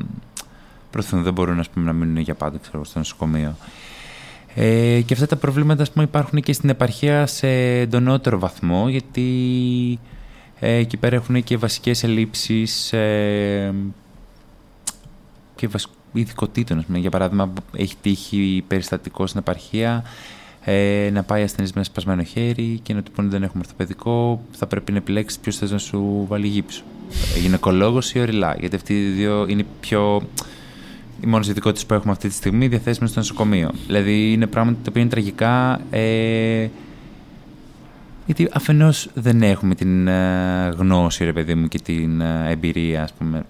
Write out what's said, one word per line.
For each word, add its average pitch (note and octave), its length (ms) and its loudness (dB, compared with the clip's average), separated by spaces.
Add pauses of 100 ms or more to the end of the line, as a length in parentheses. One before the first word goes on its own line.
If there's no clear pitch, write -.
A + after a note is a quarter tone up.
(920)
προωθούν, G2 320 -2
δεν F2+ 100 0
μπορούν, F2 260 0
ας E2 100 -4
πούμε, E2+ 160 -2
να E2 80 0
μείνουν E2 240 0
για D2+ 180 -2
πάντα, D2+ 220 -6
ξέρω, D2+ 280 -10
στο - 140 -8
νοσοκομείο. D#2 560 -4 (1000)
Ε, A#2 460 4
και A#2+ 120 0
αυτά B2+ 120 2
τα D3+ 100 0
προβλήματα, D3 460 2
ας D3 100 0
πούμε, D#3 120 2
υπάρχουν D3+ 380 0
και D3 120 0
στην C#3 160 2
επαρχία C#3+ 560 2
σε - 220 -2 (320)
εντονότερο B2 600 2
βαθμό, F2+ 500 0
γιατί, B2+ 1120 0 (600)
ε, A#2 160 2
εκεί A#2 220 0
πέρα B2 180 2
έχουν B2 280 0
και A#2+ 140 0
βασικές A#2 460 -2
ελλείψεις, A2 920 0
ε, G#2 800 0 (1800)
και - 120 -2
βασ-, G2+ 220 -6 (260)
ειδικοτήτων, A2+ 640 -2
ας D#2+ 80 -2
πούμε. F2+ 120 -2
Για F#2 120 0
παράδειγμα, F#2 440 0 (220)
έχει F#2+ 260 -4
τύχει F#2+ 680 0
περιστατικό F#2+ 600 -4
στην G2 120 -6
επαρχία, A2 640 -2 (640)
ε, G2+ 460 2
να G2+ 100 0
πάει G#2 200 0
ασθενής G2 300 -2
με G2 100 -2
σπασμένο F2+ 400 -2
χέρι A#2 600 -2
και - 100 -4
να G#2 100 -2
του - 80 -20
πούνε, G2+ 160 -2
"Δεν G2 160 -2
έχουμε F#2 220 -4
ορθοπαιδικό, A#2 760 -2 (100)
θα - 160 -6
πρέπει G2+ 240 -4
να G2+ 60 0
επιλέξεις G#2 420 -2
ποιος G#2 180 -4
θες G2+ 140 -2
να G#2 60 0
σου G2+ 500 -2
βάλει G#2 200 -2
γύψο. G2+ 360 -4 (520)
Ε, E2 40 2
γυναικολόγος F#2+ 760 2
ή B2+ 60 0
οριλά", G#2+ 400 0
γιατί - 160 -4
αυτοί F#2+ 180 -4
οι G2+ 160 2
δύο G#2 380 0
είναι G2+ 180 0 (140)
πιο, G#2 420 2 (1000)
οι A#2 60 -4
μόνες A2 200 4
ειδικότητες G#2 380 0
που - 80 0
έχουμε G#2 180 2
αυτή G2 160 -2
τη G2 60 -4
στιγμή A2+ 340 0
διαθέσιμες A#2 420 0
στο A#2 100 -4
νοσοκομείο. G#2 520 0 (140)
Δηλαδή, G#2 460 2
είναι A2 160 4
πράγματα A#2 360 2
τα - 60 -8
οποία A2+ 120 0
είναι A#2+ 100 2
τραγικά, A#2+ 800 2
ε, A2+ 800 0 (1600)
γιατί E3 280 2
αφενός D3+ 600 4
δεν A#2 300 4
έχουμε F#2+ 320 4
την, F#2 320 2
ε, F#2 720 2
γνώση, F2+ 460 4
ρε E2 100 2
παιδί E2 220 0
μου, E2 120 2
και D#2+ 120 -4
την, E2 420 0
ε, E2 280 0
εμπειρία, E2 540 0
ας D#2 100 -6
πούμε, D#2+ 360 -4